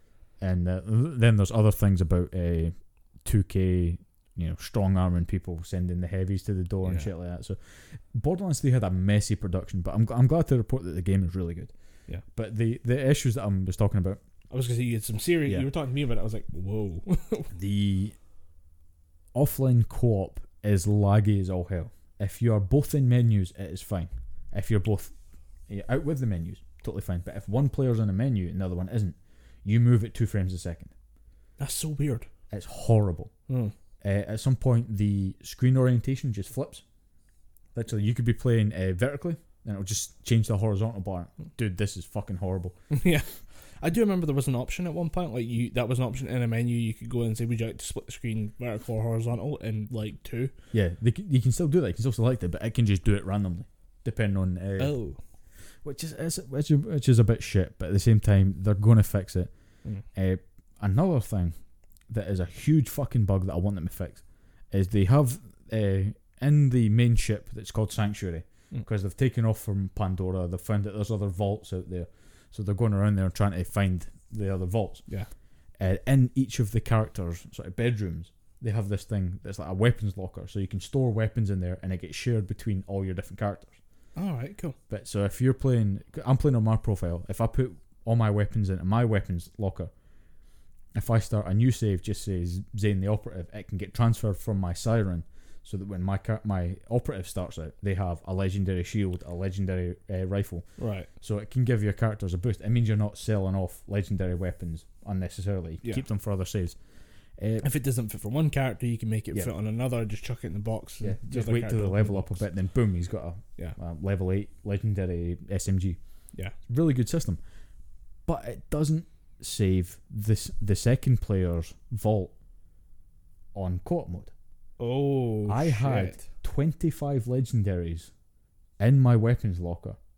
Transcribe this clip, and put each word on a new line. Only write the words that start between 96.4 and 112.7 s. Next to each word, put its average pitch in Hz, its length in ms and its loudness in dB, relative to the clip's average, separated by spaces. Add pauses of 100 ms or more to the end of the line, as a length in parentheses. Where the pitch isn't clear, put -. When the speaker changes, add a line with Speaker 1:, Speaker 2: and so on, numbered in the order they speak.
Speaker 1:
my 92 320 -2 (140)
operative 110 400 -2
starts - 300 -8
out, 78 240 -10
they 98 100 0
have 87 320 -2
a - 80 -8
legendary 95 500 0
shield, 92 440 -2
a 87 80 -10
legendary, 92 600 -4 (160)
uh, 92 160 -4
rifle. 95 380 -2 (140)
Speaker 2:
Right. 104 280 -6 (140)
Speaker 1:
So - 160 -4
it - 140 -8
can 131 160 2
give 113 160 2
your 104 100 2
characters 107 400 -2
a 90 60 0
boost. 107 240 -2
It 104 80 -2
means 117 180 4
you're 107 80 2
not 104 220 0
selling 95 360 0
off 92 320 -4
legendary 92 480 -2
weapons 87 520 -6 (200)
unnecessarily. 92 640 -4
You 85 60 -10
can - 120 -10
Speaker 2:
Yeah. - 60 -6
Speaker 1:
keep 135 100 -4
them 104 120 -2
for 104 140 -4
other 92 140 -2
saves. 90 300 -2 (640)
Uh, 110 200 0
Speaker 2:
If 135 140 0
it 135 80 -2
doesn't 120 240 -2
fit 104 140 -12
for 107 80 -8
one 151 180 2
character, 131 380 -2
you 117 100 0
can 110 140 -4
make 110 180 -2
it - 80 -6
Speaker 1:
Yeah. 95 80 -2
Speaker 2:
fit 92 80 -4
on 98 140 -4
another, 117 400 -2
just 107 180 -8
chuck - 200 -8
it - 40 -8
in 80 60 -8
the 101 60 -6
box 110 380 -6
and 101 120 -4
Speaker 1:
Yeah, 104 120 -2
Speaker 2:
the - 80 -8
Speaker 1:
just 120 160 -2
Speaker 2:
other 110 60 0
Speaker 1:
wait 117 80 2
till - 80 -4
Speaker 2:
character 120 80 0
Speaker 1:
they 107 80 2
Speaker 2:
opens 95 100 0
Speaker 1:
level 104 200 4
Speaker 2:
the 98 60 0
Speaker 1:
up - 60 -6
a - 40 -8
Speaker 2:
box. 95 100 -6
Speaker 1:
bit, 98 140 -2
then 95 180 0